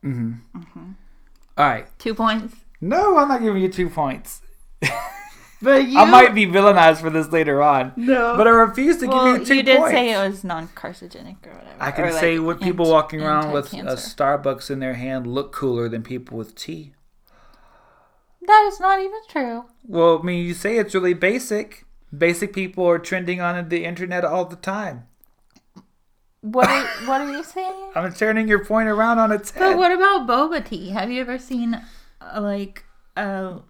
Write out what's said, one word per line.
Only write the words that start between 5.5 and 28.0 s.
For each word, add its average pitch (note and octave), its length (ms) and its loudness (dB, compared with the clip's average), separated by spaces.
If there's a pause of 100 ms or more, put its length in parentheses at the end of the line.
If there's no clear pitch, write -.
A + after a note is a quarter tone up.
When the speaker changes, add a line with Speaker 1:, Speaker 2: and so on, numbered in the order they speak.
Speaker 2:
But C4 120 4
Speaker 1:
I C4+ 60 6
Speaker 2:
you C4+ 260 6
Speaker 1:
might B3 280 10
be G#3 120 4
villainized F3+ 560 6
for D#3+ 80 -4
this D#3 220 -2
later D3+ 300 2
on. C3+ 360 2
Speaker 2:
No. A#3+ 400 0
Speaker 1:
But A3 100 6
I A#3 40 8
refuse A3+ 460 4
to B3+ 100 -4
Speaker 2:
Well, B3+ 260 4
Speaker 1:
give - 80 0
you G3 40 -8
two C4+ 100 4
Speaker 2:
you C4+ 80 2
did C4 120 4 (140)
say B3 240 0
Speaker 1:
points. - 0 -
Speaker 2:
it G3 160 -2
was G3 160 -10
non-carcinogenic F3 1000 -14
or - 60 -20
whatever, - 300 -20
Speaker 1:
I C3+ 100 -4
can C#3+ 140 -4
Speaker 2:
or, E3+ 60 -2
Speaker 1:
say E3 280 0
Speaker 2:
like, D#3+ 80 -2
Speaker 1:
what E3+ 140 -4
people F3+ 240 -2
Speaker 2:
anti-, D#3+ 80 4
Speaker 1:
walking D#3 280 2
around D3+ 300 0
with C#3+ 220 -4
a - 40 -12
Speaker 2:
anti-cancer. - 380 -10
Speaker 1:
Starbucks C#3 560 -2
in C3+ 80 -6
their C3 140 -6
hand B2+ 340 -8
look C3+ 240 -6
cooler A#2+ 380 -4
than A2+ 120 -6
people B2 360 -12
with A2 180 -14
tea. D3+ 380 -16 (1500)
Speaker 2:
That G#4 300 6
is G4+ 80 -16
not F#4+ 220 2
even G4 260 -8
true. A#3+ 380 -6 (200)
Speaker 1:
Well, E3+ 340 4
I D#3 40 -8
mean, F3 220 -4
you F3 80 -6
say G#3 240 -4
it's G#3 180 -2
really F3+ 180 0
basic. G#3 720 -4 (320)
Basic E3+ 360 0
people F#3 340 -4
are E3+ 100 4
trending F3+ 440 -6
on F3 280 -4
the E3+ 140 -4
internet F3 400 -6
all F3 220 -2
the E3+ 100 -16
time. F#3 520 -10 (1300)
Speaker 2:
What A3+ 280 2
are, C4+ 160 0
Speaker 1:
<laughs> - 200 -10
Speaker 2:
what C4+ 160 -2
are C#4+ 100 -8
you C#4+ 120 -10
saying? F#4+ 520 -12
Speaker 1:
I'm F3 180 -6